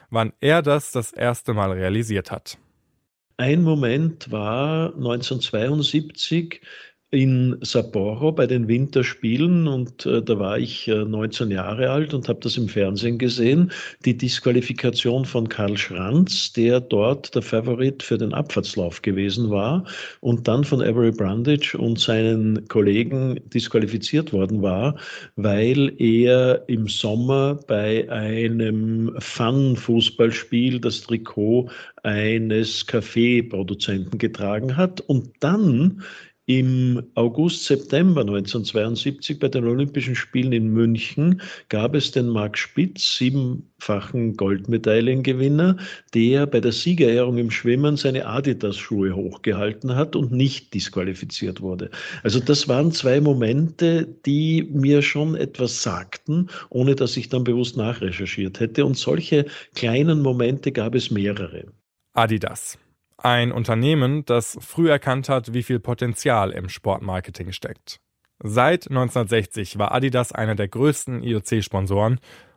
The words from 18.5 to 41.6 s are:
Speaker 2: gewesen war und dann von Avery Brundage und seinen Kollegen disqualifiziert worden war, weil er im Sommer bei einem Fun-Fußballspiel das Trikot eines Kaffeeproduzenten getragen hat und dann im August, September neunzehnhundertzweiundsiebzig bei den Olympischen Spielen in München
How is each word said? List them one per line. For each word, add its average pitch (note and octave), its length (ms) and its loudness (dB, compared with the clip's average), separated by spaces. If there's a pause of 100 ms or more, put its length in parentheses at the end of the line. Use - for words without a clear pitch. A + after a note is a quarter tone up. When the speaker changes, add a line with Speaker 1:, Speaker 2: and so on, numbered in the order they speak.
Speaker 2:
gewesen G2+ 480 0
war A2+ 340 0 (380)
und A#2+ 260 0
dann A#2+ 160 4
von C3+ 180 2
Avery A#2 300 4
Brundage A#2 680 0
und A2+ 220 0
seinen A2 680 2
Kollegen A#2 800 2
disqualifiziert A#2 840 -2
worden G2 300 0
war, G2+ 340 0 (400)
weil A2+ 680 2
er B2 680 6
im A2 180 0
Sommer C3+ 800 0
bei G#2+ 420 0
einem A2+ 1080 -2
Fun-Fußballspiel A#2+ 1600 0
das A2+ 220 -4
Trikot A#2 680 0 (340)
eines A2 840 0
Kaffeeproduzenten G#2 1300 0
getragen G#2+ 600 -2
hat F#3 240 0
und C3 280 0 (120)
dann F3+ 600 2 (440)
im B2+ 560 2 (120)
August, A#2+ 500 0
September C#3+ 600 2
neunzehnhundertzweiundsiebzig A2 1120 -2
bei - 80 0
den B2 180 -2
Olympischen B2+ 500 -2
Spielen B2+ 360 -2
in A2+ 220 2
München A#2 640 2 (300)